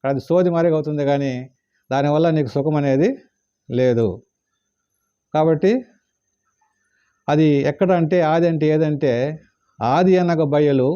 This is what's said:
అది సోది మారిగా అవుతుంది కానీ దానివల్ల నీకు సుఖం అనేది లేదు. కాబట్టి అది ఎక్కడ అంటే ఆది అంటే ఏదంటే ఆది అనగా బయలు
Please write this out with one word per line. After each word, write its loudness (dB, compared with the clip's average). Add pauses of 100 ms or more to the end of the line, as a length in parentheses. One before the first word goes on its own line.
అది -2
సోది 0
మారిగా 0
అవుతుంది -4
కానీ -2 (580)
దానివల్ల 0
నీకు -2
సుఖం -4
అనేది 0 (600)
లేదు. 0 (1300)
కాబట్టి 2 (1600)
అది 4 (160)
ఎక్కడ 0
అంటే 0
ఆది 2
అంటే -2
ఏదంటే 0 (680)
ఆది 2
అనగా 0
బయలు 2